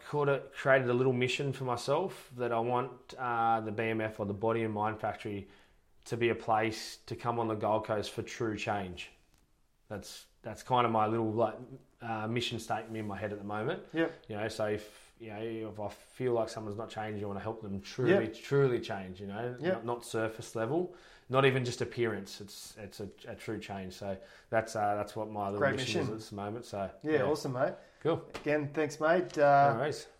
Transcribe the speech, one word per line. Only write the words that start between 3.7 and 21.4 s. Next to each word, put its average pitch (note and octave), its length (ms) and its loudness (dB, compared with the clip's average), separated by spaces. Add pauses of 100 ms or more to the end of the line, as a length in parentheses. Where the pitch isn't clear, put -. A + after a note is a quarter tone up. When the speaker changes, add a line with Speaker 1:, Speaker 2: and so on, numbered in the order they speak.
Speaker 1:
B A2+ 120 0
M A2+ 160 2
F A2 200 -2
or G#2 60 0
the G#2 60 -2
Body A2+ 300 2
and A2 100 0
Mind G#2 280 0
Factory G2+ 480 -6 (580)
to A2+ 100 -4
be A#2 140 4
a - 40 4
place A2 720 0
to A#2+ 80 -8
come A2+ 240 -2
on A2+ 100 2
the A2 60 2
Gold G#2+ 320 2
Coast G#2 240 0
for A2+ 120 -6
true A2 340 -4
change. G2 540 -4 (800)
That's, - 360 -10 (180)
that's A2 200 -10
kind B2 240 4
of A2+ 40 4
my A2 160 6
little, A2 240 2
like, A2 240 2 (460)
uh, A2 260 -4
mission A#2 320 -2
statement A2 380 -6
in A2 100 -4
my G2+ 100 -6
head G2+ 160 -4
at G2+ 60 -6
the G2 60 -12
moment. G#2+ 360 -4 (120)
Speaker 2:
Yep. E3 200 0 (160)
Speaker 1:
You G#2+ 80 -8
know, G#2+ 120 -2
so G#2+ 180 -2
if, - 540 -4
you A2+ 100 -12
know, A2 420 -6
if G2+ 60 -12
I G#2 100 -4 (260)
feel B2 180 0
like A2+ 160 2
someone's G#2+ 280 -6
not A2 140 -8
changing, G#2+ 320 -6
I G#2 60 -4
wanna G2 120 -4
help A2 220 -6
them G2 200 -6
truly, A#2+ 420 4
Speaker 2:
Yep. G#2+ 180 -6
Speaker 1:
truly C3+ 380 4
change, F#2+ 400 -8
you G2+ 80 -8
know, A#2 320 -6
Speaker 2:
Yep. F3 140 0
Speaker 1:
not, A2+ 100 -6
not A#2+ 200 -4
surface A2 520 -4
level, C#3 360 0 (360)
not C3 160 4